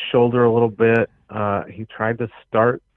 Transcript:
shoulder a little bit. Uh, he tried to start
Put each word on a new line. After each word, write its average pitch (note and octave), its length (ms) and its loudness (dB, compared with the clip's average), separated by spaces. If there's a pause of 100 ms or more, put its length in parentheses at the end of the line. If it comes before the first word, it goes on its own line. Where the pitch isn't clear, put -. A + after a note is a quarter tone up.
(120)
shoulder A#2+ 320 2
a A#2 100 4
little A#2 160 2
bit. A2+ 400 2 (180)
Uh, G2+ 360 -4
he G#2 220 -16
tried A2+ 340 -6
to A#2 100 -8 (180)
start A#2 360 0 (140)